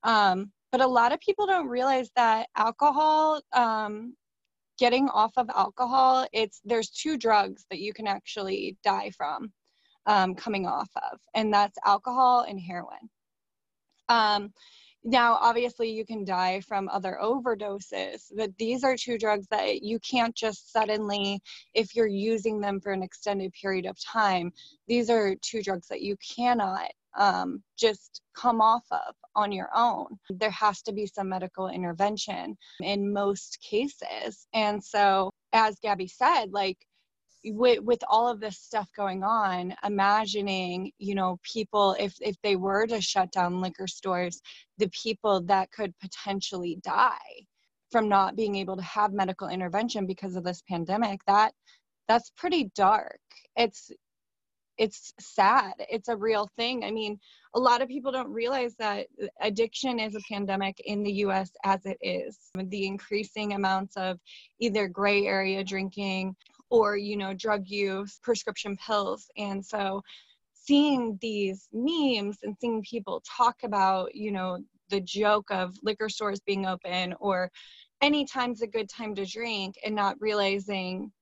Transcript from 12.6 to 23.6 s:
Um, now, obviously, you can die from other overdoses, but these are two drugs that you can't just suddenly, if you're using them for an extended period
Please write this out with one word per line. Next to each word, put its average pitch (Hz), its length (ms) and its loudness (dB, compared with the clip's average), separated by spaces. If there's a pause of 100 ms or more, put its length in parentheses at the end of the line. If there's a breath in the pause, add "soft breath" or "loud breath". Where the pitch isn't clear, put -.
Um, 208 440 4 (500 soft breath)
now, 233 380 4
obviously, 233 500 2
you 220 140 -4
can 220 200 -6
die 185 360 0
from 196 280 -4
other 190 320 -4
overdoses, 202 1120 -4
but 208 220 -4
these 240 260 -2
are 262 120 4
two 240 220 -4
drugs 208 300 0
that 208 340 0
you 220 180 -4
can't 233 360 0
just - 360 -4
suddenly, 208 680 0 (320 loud breath)
if 220 220 0
you're 226 100 4
using 214 560 0
them 202 180 -2
for 202 120 -6
an 190 100 -2
extended 190 520 -4
period 190 340 -4